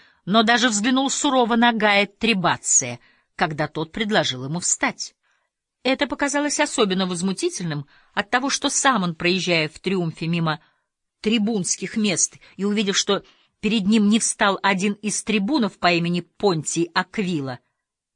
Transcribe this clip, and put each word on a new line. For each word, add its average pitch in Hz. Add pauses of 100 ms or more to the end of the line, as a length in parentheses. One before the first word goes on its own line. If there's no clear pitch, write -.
(240)
но 220
даже 233
взглянул 254
сурово 254
на 240
Гая 202
Трибация, 160 (360)
когда 156
тот 160
предложил 175
ему 156
встать. - (680)
Это 262
показалось 285
особенно 190
возмутительным 180 (260)
от -
того, 254
что -
сам 254
он, 175
проезжая 170
в -
триумфе 175
мимо 165 (600)
трибунских 214
мест 208 (200)
и 185
увидев, 202
что - (360)
перед 214
ним 208
не 220
встал 202
один 196
из -
трибунов 220
по 180
имени 175
Понтий 170
Аквила, 175 (580)